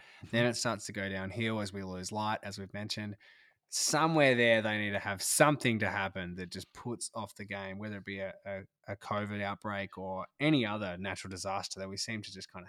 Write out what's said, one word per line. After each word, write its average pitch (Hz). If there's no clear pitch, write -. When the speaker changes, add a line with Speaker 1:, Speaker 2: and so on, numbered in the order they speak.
Speaker 1:
Mm-hmm. -
Speaker 2:
Then 120
it 117
starts 110
to 104
go 98
downhill 104
as 101
we 98
lose 92
light, 107
as 101
we've 95
mentioned. 104
Somewhere 151
there, 117
they 107
need 104
to 98
have 98
something 139
to 104
happen 92
that 92
just -
puts -
off 117
the 104
game, 98
whether 104
it 92
be 98
a, 95
a, 98
a 101
covid 104
outbreak 101
or 92
any 143
other 104
natural 95
disaster 95
that 95
we 98
seem 110
to 95
just 95
kinda 90